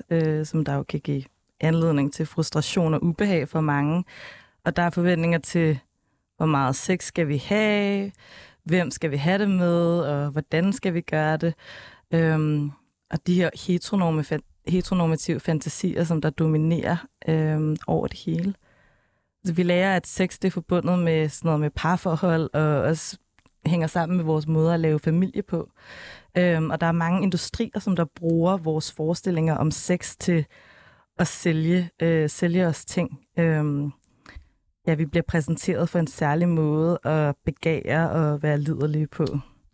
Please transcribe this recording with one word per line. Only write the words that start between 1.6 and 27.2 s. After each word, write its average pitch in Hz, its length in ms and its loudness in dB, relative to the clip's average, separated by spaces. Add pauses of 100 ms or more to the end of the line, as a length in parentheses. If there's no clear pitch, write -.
anledning 160 520 2
til 160 120 -4
frustration 160 680 0
og 143 100 0
ubehag 175 460 0
for 160 120 -2
mange. 151 420 0 (640)
Og - 100 -2
der 175 80 0
er 170 60 0
forventninger 170 500 2
til, 156 400 0 (580)
hvor 160 80 0
meget 139 300 2
sex - 280 -2
skal 165 240 -2
vi 143 100 0
have, 202 760 0 (520)
hvem 165 280 0
skal 156 200 -4
vi 139 60 -2
have 170 200 2
det 202 120 0
med, 170 500 2
og 143 320 -2
hvordan 160 420 0
skal 185 200 -4
vi 170 80 -2
gøre 156 360 0
det. 165 160 0 (600)
Øhm, 156 580 2 (400)
og - 160 -6
de 180 60 4
her 175 160 4 (180)
heteronorme 175 560 0
fan-, 151 200 -4 (240)
heteronormative 170 720 0
fantasier, 165 640 -2
som 160 180 0
der 156 80 0
dominerer, 160 680 0 (300)
øhm, 156 480 0 (120)
over 165 200 0
det - 120 -12
hele. 170 340 -4 (920)
Så 175 80 -2
vi 180 100 2
lærer, 180 320 2
at 175 120 -2
sex, - 320 -2
det 190 80 0
er 180 40 -2
forbundet 180 480 0
med 160 300 2
sådan - 180 -6
noget 156 120 2
med 151 100 0
parforhold, 165 840 0
og 151 280 2
også 160 360 -2 (480)
hænger 160 220 0
sammen 170 300 0
med 165 80 0
vores 156 220 0
måde 160 260 4
at 165 60 2
lave 156 200 2
familie 175 440 0
på. - 260 -6 (680)
Øhm, 165 320 4
og 165 120 -2
der 170 60 2
er 170 40 2
mange 170 320 0